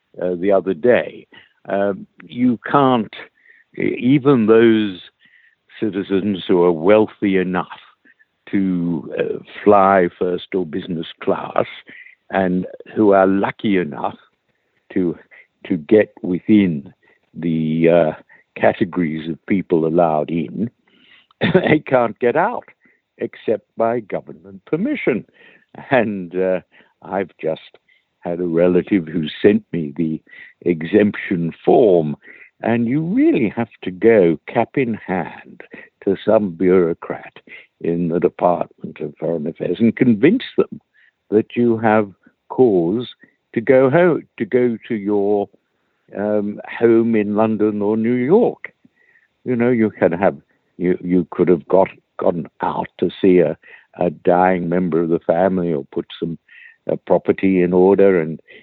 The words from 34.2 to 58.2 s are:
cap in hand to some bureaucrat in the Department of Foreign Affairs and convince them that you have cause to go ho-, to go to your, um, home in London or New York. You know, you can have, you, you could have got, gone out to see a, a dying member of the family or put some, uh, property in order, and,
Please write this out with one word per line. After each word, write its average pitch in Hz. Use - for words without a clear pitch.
cap -
in 117
hand -
to 95
some 104
bureaucrat 90
in 85
the 87
Department 82
of 76
Foreign 80
Affairs 82
and 110
convince 131
them -
that 107
you 120
have 107
cause 107
to 120
go 131
ho-, 165
to 117
go 120
to 120
your, 101
um, 104
home 117
in 104
London 107
or 107
New 113
York. 151
You 123
know, 120
you 110
can 90
have, 85
you, 90
you 90
could 85
have 90
got, 95
gone 87
out 80
to 87
see 90
a, 80
a 87
dying 87
member 85
of 80
the 82
family 90
or 69
put -
some, 85
uh, 80
property 92
in 87
order, 95
and, 78